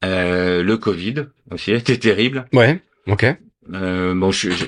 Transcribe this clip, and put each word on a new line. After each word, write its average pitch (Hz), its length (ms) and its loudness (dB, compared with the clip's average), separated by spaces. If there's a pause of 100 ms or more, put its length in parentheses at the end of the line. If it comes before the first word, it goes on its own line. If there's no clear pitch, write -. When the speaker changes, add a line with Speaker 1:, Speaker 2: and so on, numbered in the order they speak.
Speaker 1:
Euh, 90 600 0
le 107 140 2
covid 110 480 -4 (260)
aussi 92 200 -4
<laughs> - 20 2
était 120 240 0
terrible. 123 560 0
Speaker 2:
Ouais, 131 280 4 (260)
ok. 101 180 0 (480)
Speaker 1:
Euh, 92 400 -2
bon, 92 180 2
je, 98 200 -2
je, 85 160 -4